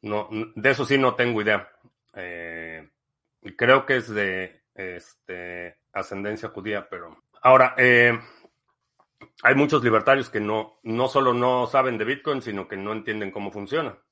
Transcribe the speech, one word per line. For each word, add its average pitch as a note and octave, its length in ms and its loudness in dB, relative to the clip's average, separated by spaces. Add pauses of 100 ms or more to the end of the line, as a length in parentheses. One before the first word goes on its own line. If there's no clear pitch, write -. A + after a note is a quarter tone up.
no, G#2 300 -6
n-, A2 260 -8
de A2+ 140 2
eso C3+ 140 0
sí C3+ 140 2
no C3 160 2
tengo A#2+ 260 0
idea. G#2 300 0 (440)
Eh, E2 760 -14 (680)
creo C3+ 300 2
que C3+ 100 0
es A#2 120 -4
de, G2 560 -6 (100)
este, F2 1040 -14 (140)
ascendencia G2+ 560 -8
judía, G#2 400 -8
pero F2 360 -16 (160)
ahora, C3 380 6
eh, A#2+ 400 6 (1200)
hay C3 120 6
muchos D3 280 2
libertarios A#2+ 460 2
que G#2+ 120 -4
no, G#2+ 420 -4
no A#2 260 -2
solo C3 240 2
no B2 360 2
saben B2+ 300 0
de G#2+ 60 -2
Bitcoin, C#3 380 -4
sino G2+ 240 -8
que G#2 100 -10
no G2+ 160 -6
entienden G#2+ 380 -6
cómo G2+ 220 -8
funciona. G#2+ 440 -6 (160)